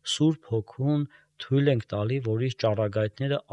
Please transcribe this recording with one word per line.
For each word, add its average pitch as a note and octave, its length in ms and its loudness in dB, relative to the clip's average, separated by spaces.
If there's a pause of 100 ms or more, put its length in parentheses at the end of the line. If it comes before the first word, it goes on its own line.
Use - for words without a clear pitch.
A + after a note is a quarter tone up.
Սուրբ - 480 0
Հոգուն C#3 560 -2 (320)
թույլ C#3+ 340 2
ենք A#2 140 -2
տալի, A2 360 -2
որ A2+ 240 -2
իր B2 120 -6
ճառագայթները G#2+ 800 0 (140)